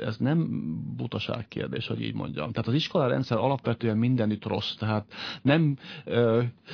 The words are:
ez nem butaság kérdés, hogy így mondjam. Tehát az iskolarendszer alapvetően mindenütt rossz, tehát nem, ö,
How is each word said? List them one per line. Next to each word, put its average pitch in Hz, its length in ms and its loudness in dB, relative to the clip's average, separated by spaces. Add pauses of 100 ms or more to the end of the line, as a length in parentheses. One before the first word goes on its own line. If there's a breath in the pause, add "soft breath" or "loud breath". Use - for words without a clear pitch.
ez 113 120 -4
nem 151 300 2 (500)
butaság 117 500 -4
kérdés, - 400 -6
hogy 113 140 -4
így 110 120 -4
mondjam. 104 380 -6
Tehát 113 160 -2
az 120 60 2
iskolarendszer 135 640 0
alapvetően 117 600 0
mindenütt 113 480 2
rossz, 101 280 -2
tehát 107 320 -2 (360 loud breath)
nem, 147 360 4 (280 loud breath)
ö, 117 360 4 (320 loud breath)